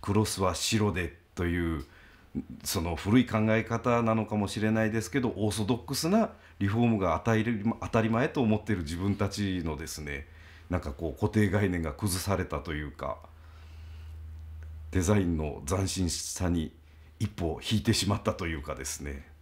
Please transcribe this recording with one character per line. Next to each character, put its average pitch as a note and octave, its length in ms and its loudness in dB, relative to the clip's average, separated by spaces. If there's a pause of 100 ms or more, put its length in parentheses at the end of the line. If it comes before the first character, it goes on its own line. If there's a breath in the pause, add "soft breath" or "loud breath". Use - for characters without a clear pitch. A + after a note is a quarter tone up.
ク G2+ 120 -2
ロ G#2+ 120 6
ス - 160 -2
は F2+ 140 2
白 G#2 360 2
で F2 260 -4 (180)
と F2+ 100 0
い E2+ 340 0
う、 C#2 60 -8 (760 loud breath)
そ - 180 -2
の E2+ 140 -2
古 G#2 240 4
い B2 60 4
考 A2+ 140 0 (100)
え A2 140 4
方 A#2 380 2
な A2+ 140 2
の A2 100 0
か G#2+ 100 -4
も G#2 120 2
し G#2 120 -4
れ A2 120 2
な A2 140 2
い G#2+ 60 0
で A2+ 100 0
す - 100 -8
け C#3 100 0
ど、 A#2+ 140 0
オ G#2+ 140 0
ー - 20 0
ソ G#2 140 -2
ド F#2+ 100 2
ッ - 100 -8
ク C#3 100 -6
ス D#3+ 140 0
な G#3+ 220 4 (280 loud breath)
リ G2+ 80 2
フ G#2+ 120 2
ォ A#2+ 40 6
ー A#2+ 40 6
ム A2 120 4
が F2 160 4
与 A2 240 2
え A2 40 2
る、 G#2+ 220 0 (160)
当 F#2+ 60 -6
た A2+ 140 4
り A2 80 2
前 A#2 200 2
と D3 120 0
思 G#2+ 160 4
っ - 40 -2
て A2 120 -2
る F#2 60 0
自 E2 180 -4
分 G2 180 2
た G2 140 0
ち F#2+ 340 -2
の D#2 140 -4
で D#2 100 -8
す - 120 -10
ね、 D2 280 -8 (420 loud breath)
な F2 100 0
ん - 20 -4
か D#2 100 -6
こ D2+ 240 -6
う、 - 40 -20
固 G#2+ 120 2
定 G#2+ 180 6
概 G2+ 200 4
念 F2 120 0
が D#2 120 -4
崩 F#2+ 260 -2
さ G2 180 0
れ F2+ 80 -2
た D2+ 140 -4
と D#2 140 -6
い D2+ 100 -4
う C#2+ 80 -8
か、 C#2 260 -8 (1700 loud breath)
デ F#2 100 2
ザ G2+ 160 4
イ G2 60 4
ン E2+ 140 2
の D2+ 280 -4
斬 F#2 220 0
新 F2+ 220 0
さ - 400 -2
に E2 240 0 (460 soft breath)
一 G#2+ 100 -2
歩 E2 320 -4
引 G#2+ 180 2
い - 40 -2
て A2 100 4
し - 160 2
ま G2+ 80 4
っ - 60 -6
た G#2+ 100 0
と F2 140 -4
い D#2+ 80 -2
う C#2+ 60 -6
か C2 140 -8
で C2+ 80 -10
す - 180 -8
ね C#2 300 -10 (100)